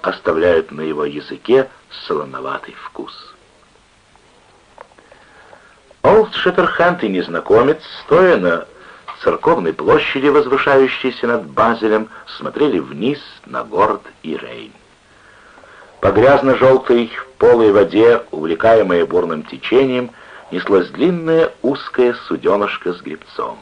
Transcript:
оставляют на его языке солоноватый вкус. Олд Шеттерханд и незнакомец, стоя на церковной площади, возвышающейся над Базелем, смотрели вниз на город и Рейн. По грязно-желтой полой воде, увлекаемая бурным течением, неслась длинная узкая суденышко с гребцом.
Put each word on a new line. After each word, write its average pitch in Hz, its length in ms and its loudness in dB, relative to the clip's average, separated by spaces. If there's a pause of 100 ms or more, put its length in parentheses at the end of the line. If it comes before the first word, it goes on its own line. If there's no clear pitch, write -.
оставляют 85 600 0
на 76 120 -12
его 76 220 -6
языке 90 640 -2 (380)
солоноватый 67 680 -8
вкус. - 380 -16 (3000)
Олд 214 320 2
Шеттерханд 175 680 -2
и 110 60 -4
незнакомец, 95 720 0 (220)
стоя 175 340 4
на 87 300 -2 (560)
церковной 87 500 0
площади, 135 560 0
возвышающейся 135 1000 0
над 120 200 -2
Базелем, 110 640 0 (260)
смотрели 131 420 -2
вниз 76 400 -4 (280)
на - 180 -10
город 107 380 -2 (200)
и 78 140 -8
Рейн. 58 360 -16 (1300)
По 98 100 2
грязно-желтой 127 1000 4 (280)
полой 113 340 6
воде, 104 580 4
увлекаемая 87 760 2
бурным 85 380 -2
течением, 123 680 0 (400)
неслась 90 380 0
длинная 165 640 0 (100)
узкая 127 500 -2 (160)
суденышко 90 640 -2
с 87 80 -12
гребцом. - 600 -12